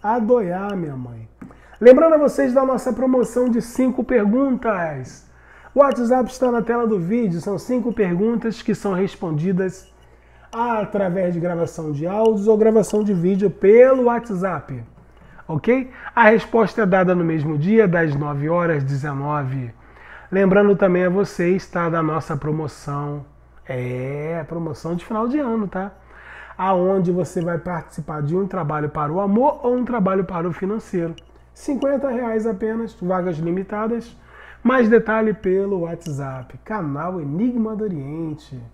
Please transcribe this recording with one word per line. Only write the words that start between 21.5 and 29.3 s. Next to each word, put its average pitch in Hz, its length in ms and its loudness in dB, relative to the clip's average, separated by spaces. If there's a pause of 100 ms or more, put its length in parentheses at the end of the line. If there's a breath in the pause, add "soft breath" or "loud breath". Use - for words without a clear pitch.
tá, 175 200 -2
da 165 140 0
nossa 156 340 -4
promoção, 147 880 -6 (400)
é, 135 840 -6
promoção 165 480 -6
de 170 80 -8
final 226 240 -2
de 285 100 -2
ano, 226 300 -2
tá? 190 240 -6 (680 loud breath)
Aonde 185 540 2
você 175 280 -2
vai 170 180 -2
participar 156 600 -8
de 151 160 -2
um 196 100 0
trabalho 151 440 -4
para 151 220 -4
o 185 80 -2
amor 214 420 2